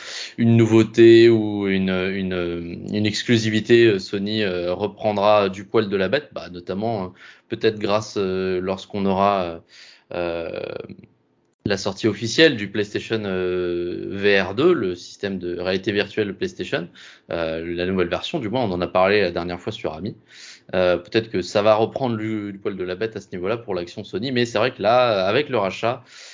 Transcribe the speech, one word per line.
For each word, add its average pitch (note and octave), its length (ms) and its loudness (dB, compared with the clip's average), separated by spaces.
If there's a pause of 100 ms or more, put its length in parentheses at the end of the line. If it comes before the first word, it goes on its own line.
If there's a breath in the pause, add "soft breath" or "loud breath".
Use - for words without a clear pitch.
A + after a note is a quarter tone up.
(400 loud breath)
une A#2 180 6
nouveauté A2+ 720 8
ou G#2 380 2
une, F#2+ 240 2
une, F2+ 1000 -4
une G#2 140 -2
exclusivité. A2 920 4
Sony, G#2 420 -4
euh, F2+ 320 -2
reprendra G#2 760 2
du F#2+ 160 -10
poil A2 220 0
de G2 80 -2
la F#2+ 140 0
bête, D3 240 -4
bah, - 160 -12
notamment, F#2+ 540 -6
euh, F#2 40 -6 (400 loud breath)
peut-être A2 300 -2
grâce, G#2 400 -2
euh, F#2 420 -2
lorsqu'on F#2+ 460 -4
aura, F#2+ 560 0 (540 loud breath)
euh, E2+ 340 -4 (1120)
la G#2 140 -2
sortie G2+ 300 -4
officielle A#2 480 2
du G2+ 140 -6
PlayStation, G#2+ 560 -4
euh, F2+ 840 -4
V G2 320 2
R F#2+ 140 -4
deux, E3 180 4
le G2 220 -2
système G2 420 -8
de F2 220 -8
réalité F#2+ 320 -2
virtuelle G2+ 420 -4
PlayStation, G2 540 -8 (420 loud breath)
euh, E2 460 -6
la F2+ 100 -2
nouvelle F#2 220 0
version, F2 320 -6
du A2 100 -6
moins, B2+ 140 -2
on G#2+ 80 -2
en F2+ 100 -2
a E2+ 60 -2
parlé G2 340 2
la F2+ 100 0
dernière F2 280 -6
fois A2 140 -8
sur D#2 200 -8
Ami. E2 220 -10 (600 loud breath)
Euh, F2+ 220 4
peut-être A2+ 320 -2
que F#2+ 120 -2
ça G2+ 200 0
va G#2+ 140 6
reprendre A2 420 0
du, G#2+ 340 -6
du G2 60 -12
poil G2 180 -6
de F#2 80 -6
la F2+ 120 -6
bête A2 200 -6
à G2 60 -10
ce - 100 -18
niveau-là F#2+ 240 -4
pour A#2 180 -8
l'action F2 300 -8
Sony, A2+ 300 -6
mais A#2+ 120 2
c'est A#2 120 -2
vrai B2+ 160 0
que - 80 -12
là, A2 440 4
avec G#2+ 220 2
le B2 100 -2
rachat, A2+ 460 -2 (300 loud breath)